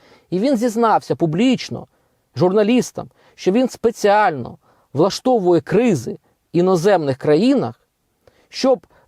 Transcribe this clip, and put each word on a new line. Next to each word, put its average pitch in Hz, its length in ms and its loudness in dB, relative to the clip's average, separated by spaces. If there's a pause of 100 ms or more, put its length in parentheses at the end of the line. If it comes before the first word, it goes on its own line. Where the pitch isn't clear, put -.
(300)
І 180 100 -4
він 262 180 0
зізнався 214 580 0
публічно 170 720 -2 (480)
журналістам, 196 720 0 (260)
що - 160 -4
він 247 180 0
спеціально 196 880 -2 (360)
влаштовує 180 680 0
кризи 196 520 -2
в - 40 -18 (360)
іноземних 170 640 0
країнах, 180 680 0 (640)
щоб - 380 -2 (200)